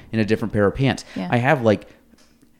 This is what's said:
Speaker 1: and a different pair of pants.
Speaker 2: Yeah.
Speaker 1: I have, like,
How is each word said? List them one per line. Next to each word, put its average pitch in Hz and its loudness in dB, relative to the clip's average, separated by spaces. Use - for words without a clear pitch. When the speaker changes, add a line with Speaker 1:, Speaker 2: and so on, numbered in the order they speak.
Speaker 1:
and 110 -2
a 110 2
different 110 -2
pair 104 4
of 92 0
pants. 131 -2
Speaker 2:
Yeah. 180 -8
Speaker 1:
I 123 0
have, 131 0
like, 110 0